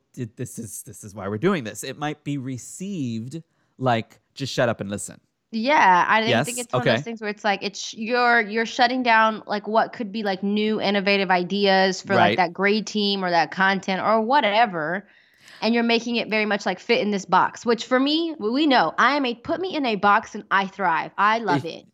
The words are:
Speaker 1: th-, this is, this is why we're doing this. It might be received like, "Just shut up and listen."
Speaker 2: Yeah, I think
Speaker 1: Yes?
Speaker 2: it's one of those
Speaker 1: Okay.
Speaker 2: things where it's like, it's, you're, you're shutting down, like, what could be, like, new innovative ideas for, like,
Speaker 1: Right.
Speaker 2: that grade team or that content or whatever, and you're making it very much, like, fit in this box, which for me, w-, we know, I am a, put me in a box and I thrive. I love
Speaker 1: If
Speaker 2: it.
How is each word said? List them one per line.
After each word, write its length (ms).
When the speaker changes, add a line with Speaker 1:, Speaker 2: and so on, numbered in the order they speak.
Speaker 1:
th-, 220
this 220
is, 240
this 200
is 120
why 120
we're 120
doing 260
this. 180
It 160
might 240
be 160
received 1040
like, 420
"Just 180
shut 160
up 120
and 100
listen." 300
Speaker 2:
Yeah, 560
I 140
think 60
Speaker 1:
Yes? 200
Speaker 2:
it's 140
one 100
of 40
those 80
Speaker 1:
Okay. 80
Speaker 2:
things 180
where 100
it's 140
like, 180
it's, 320
you're, 460
you're 260
shutting 380
down, 420
like, 220
what 240
could 180
be, 140
like, 180
new 380
innovative 500
ideas 720
for, 120
like, 160
Speaker 1:
Right. 60
Speaker 2:
that 160
grade 340
team 380
or 60
that 220
content 500
or 180
whatever, 840
and 100
you're 120
making 320
it 120
very 180
much, 200
like, 140
fit 200
in 120
this 120
box, 400
which 200
for 140
me, 340
w-, 200
we 140
know, 320
I 180
am 80
a, 120
put 240
me 160
in 100
a 80
box 400
and 160
I 160
thrive. 500
I 220
love 260
Speaker 1:
If 120
Speaker 2:
it. 180